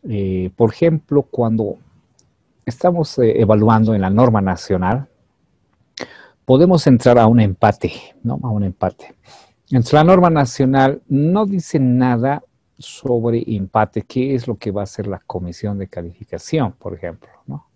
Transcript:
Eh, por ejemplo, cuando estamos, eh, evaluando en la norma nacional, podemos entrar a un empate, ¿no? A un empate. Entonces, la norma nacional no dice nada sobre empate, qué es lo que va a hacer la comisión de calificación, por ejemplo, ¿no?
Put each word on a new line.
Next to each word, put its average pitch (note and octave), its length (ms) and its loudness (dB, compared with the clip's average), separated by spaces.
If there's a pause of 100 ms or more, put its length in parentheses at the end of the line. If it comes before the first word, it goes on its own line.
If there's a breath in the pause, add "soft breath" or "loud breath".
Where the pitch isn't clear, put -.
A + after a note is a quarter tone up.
Eh, F#2+ 480 -4
por A2+ 160 2
ejemplo, D#3 520 -2
cuando A2 540 -4 (880)
estamos, E3+ 540 -4
eh, A#2 220 2
evaluando A2 520 4
en G2+ 80 0
la F#2+ 80 -2
norma A2 320 2
nacional, F#2+ 680 -2 (1400 loud breath)
podemos D#3+ 420 4
entrar B2 320 6
a A2 80 6
un A#2 120 4
empate, G#2 540 0 (300)
¿no? B2+ 200 -6
A B2 60 -6
un G#2 140 -4
empate. - 520 -8 (540 soft breath)
Entonces, B2 240 0
la D3+ 100 6
norma F3+ 260 6
nacional C3+ 760 0
no E3 380 0
dice F#3 340 -4
nada B2+ 640 0 (360)
sobre A#2 680 -4 (120)
empate, G#2 480 -4
qué C3 320 -6
es A#2+ 120 -6
lo A2+ 100 -8
que G#2 140 -8
va G2+ 100 -6
a - 20 -6
hacer G2 240 -10
la F#2+ 120 -10
comisión F2+ 580 -10
de F#2+ 100 -10
calificación, F2 840 -8
por F#2+ 200 -14
ejemplo, E2+ 360 -16 (180)
¿no? C#3 280 -16